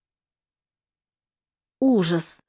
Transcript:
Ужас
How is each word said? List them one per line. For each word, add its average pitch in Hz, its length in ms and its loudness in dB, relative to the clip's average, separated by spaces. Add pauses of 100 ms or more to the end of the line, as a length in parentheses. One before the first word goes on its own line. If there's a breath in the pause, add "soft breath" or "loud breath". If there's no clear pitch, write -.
(1800)
Ужас 180 680 0